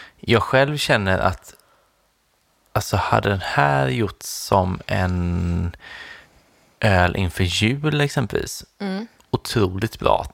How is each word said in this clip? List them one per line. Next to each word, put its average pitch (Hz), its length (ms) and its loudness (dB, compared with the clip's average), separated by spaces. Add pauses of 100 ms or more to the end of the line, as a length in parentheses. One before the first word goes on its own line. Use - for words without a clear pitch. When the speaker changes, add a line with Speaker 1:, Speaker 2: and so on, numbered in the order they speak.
(200)
Speaker 1:
Jag 113 240 2
själv 139 340 2
känner 101 420 2
att, - 340 -2 (1200)
alltså, - 240 -2
hade 104 320 0
den 98 120 0
här 139 460 0
gjorts 123 400 -4
som 92 600 0
en 87 880 0 (1040)
öl 92 360 4
inför 95 280 -2
jul 143 580 0
exempelvis, - 640 -4 (140)
Speaker 2:
Mm. 202 280 -6 (220)
Speaker 1:
otroligt 98 680 -2
bra - 340 2